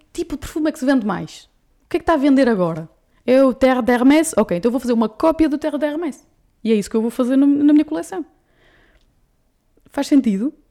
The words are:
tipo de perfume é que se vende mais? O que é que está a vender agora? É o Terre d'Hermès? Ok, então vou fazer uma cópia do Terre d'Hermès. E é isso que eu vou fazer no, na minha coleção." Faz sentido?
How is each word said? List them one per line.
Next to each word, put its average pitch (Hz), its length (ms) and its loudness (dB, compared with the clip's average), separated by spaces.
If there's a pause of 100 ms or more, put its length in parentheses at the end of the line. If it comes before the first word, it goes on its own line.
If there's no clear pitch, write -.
(120)
tipo 330 240 -10
de 269 40 -8
perfume 311 300 -6
é - 20 -4
que 302 80 -10
se 254 60 -6
vende 262 200 0
mais? 170 420 -10 (380)
O - 40 -20
que - 80 -4
é - 20 -4
que - 40 -18
está 339 120 0
a - 20 0
vender 269 320 2
agora? 165 400 -2 (360)
É 262 180 4
o 262 100 2
Terre 262 300 2
d'Hermès? 262 520 2
Ok, 202 220 0
então 226 140 -2
vou 254 100 -2
fazer 247 120 -4
uma 226 140 0
cópia 320 400 0
do 294 120 -4
Terre 294 180 -6
d'Hermès. 294 480 -6 (380)
E 214 80 0
é 226 40 2
isso 208 140 -2
que - 80 -4
eu 220 40 -2
vou 226 100 -4
fazer 254 260 -2
no, 277 80 4
na 285 280 2
minha 302 120 4
coleção." 330 400 -10 (1700)
Faz 285 160 -6
sentido? 233 440 0 (200)